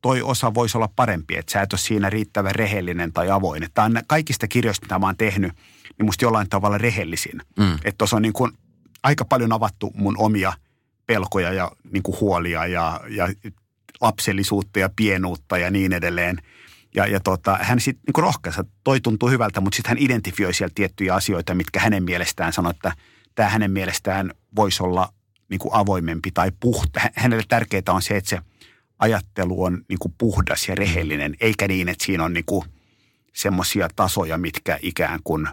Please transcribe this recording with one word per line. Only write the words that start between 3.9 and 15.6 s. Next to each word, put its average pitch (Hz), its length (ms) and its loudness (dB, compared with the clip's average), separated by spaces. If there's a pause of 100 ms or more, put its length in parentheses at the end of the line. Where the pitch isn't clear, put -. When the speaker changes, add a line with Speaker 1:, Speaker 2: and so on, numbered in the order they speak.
Speaker 1:
nä-, 113 140 0
kaikista 151 420 -2
kirjoista, 117 360 0
mitä 95 140 -4
mä 95 80 2
oon 95 100 0
tehnyt, 98 360 0 (460)
niin 110 80 2
musta 107 180 0
jollain 110 240 2
tavalla 104 300 2
rehellisin. 92 640 -2 (180)
Speaker 2:
Mm. 95 160 4
Speaker 1:
Että 78 240 -4
tossa 110 180 2
on 107 60 4
niin 110 100 2
kuin 123 200 0 (500)
aika 139 220 2
paljon 117 280 2
avattu 107 420 -2
mun 101 240 0
omia 104 340 2 (540)
pelkoja 92 460 0
ja 92 200 -2 (200)
niin 95 100 -2
kuin - 180 -4
huolia 87 460 0
ja, 85 420 -2
ja 98 200 0 (720)
lapsellisuutta 101 760 0
ja 92 180 2
pienuutta 92 640 0
ja 87 120 0